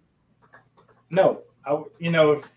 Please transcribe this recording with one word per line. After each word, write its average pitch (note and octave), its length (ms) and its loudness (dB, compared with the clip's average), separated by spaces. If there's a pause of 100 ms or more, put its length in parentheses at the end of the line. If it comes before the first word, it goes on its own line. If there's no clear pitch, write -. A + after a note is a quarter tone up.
(1120)
No. F3+ 300 0 (220)
I C3+ 60 -10
w-, D3+ 300 -6
you E3+ 120 -6
know, D#3 200 4
if, D3 260 -6